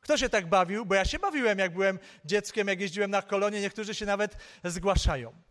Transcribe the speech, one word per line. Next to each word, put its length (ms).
Kto 160
się 120
tak 200
bawił? 360
Bo 100
ja 100
się 140
bawiłem, 400
jak 140
byłem 260
dzieckiem, 420
jak 120
jeździłem 320
na 100
kolonie, 400
niektórzy 340
się 100
nawet 320
zgłaszają. 720